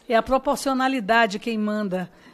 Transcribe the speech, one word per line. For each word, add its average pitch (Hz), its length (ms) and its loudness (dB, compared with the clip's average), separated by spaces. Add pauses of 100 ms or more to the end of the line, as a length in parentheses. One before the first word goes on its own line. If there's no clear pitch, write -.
É 269 60 2
a 226 80 4
proporcionalidade 262 1120 0
quem 226 220 -4
manda 208 520 -4 (220)